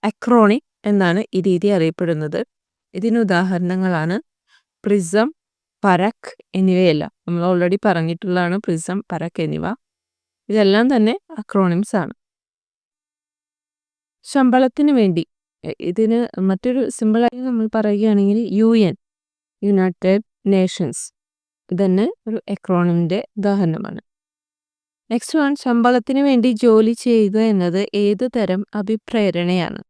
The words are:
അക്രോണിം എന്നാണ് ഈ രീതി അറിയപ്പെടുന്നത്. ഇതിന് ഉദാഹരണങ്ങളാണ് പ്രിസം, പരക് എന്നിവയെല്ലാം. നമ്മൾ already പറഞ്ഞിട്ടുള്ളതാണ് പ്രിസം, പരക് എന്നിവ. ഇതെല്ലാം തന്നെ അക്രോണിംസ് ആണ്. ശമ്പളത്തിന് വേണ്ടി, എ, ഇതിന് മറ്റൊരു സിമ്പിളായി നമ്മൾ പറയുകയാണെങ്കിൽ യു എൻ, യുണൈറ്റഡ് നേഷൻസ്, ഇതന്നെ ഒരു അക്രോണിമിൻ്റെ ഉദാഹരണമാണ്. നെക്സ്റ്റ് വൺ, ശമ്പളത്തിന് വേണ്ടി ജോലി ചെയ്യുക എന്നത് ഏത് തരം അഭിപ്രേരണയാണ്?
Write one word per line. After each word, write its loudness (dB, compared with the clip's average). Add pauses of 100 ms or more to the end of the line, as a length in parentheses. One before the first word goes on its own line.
അക്രോണിം 2 (220)
എന്നാണ് 0 (100)
ഈ 0
രീതി 0
അറിയപ്പെടുന്നത്. -2 (480)
ഇതിന് -2
ഉദാഹരണങ്ങളാണ് -2 (680)
പ്രിസം, 0 (540)
പരക് 0 (180)
എന്നിവയെല്ലാം. 2 (160)
നമ്മൾ -2
already 0
പറഞ്ഞിട്ടുള്ളതാണ് -2
പ്രിസം, -4 (100)
പരക് -8
എന്നിവ. -4 (840)
ഇതെല്ലാം 2
തന്നെ 2 (200)
അക്രോണിംസ് -2
ആണ്. -4 (2000)
ശമ്പളത്തിന് 2
വേണ്ടി, 2 (380)
എ, -10
ഇതിന് -2
മറ്റൊരു -2
സിമ്പിളായി 0
നമ്മൾ -2
പറയുകയാണെങ്കിൽ 2 (140)
യു 4
എൻ, 2 (680)
യുണൈറ്റഡ് 0 (240)
നേഷൻസ്, -2 (580)
ഇതന്നെ 0 (140)
ഒരു -6 (120)
അക്രോണിമിൻ്റെ -2
ഉദാഹരണമാണ്. -2 (1120)
നെക്സ്റ്റ് -4
വൺ, 0
ശമ്പളത്തിന് 0
വേണ്ടി 2
ജോലി 4
ചെയ്യുക 0
എന്നത് 0
ഏത് 0
തരം -2 (100)
അഭിപ്രേരണയാണ്? -2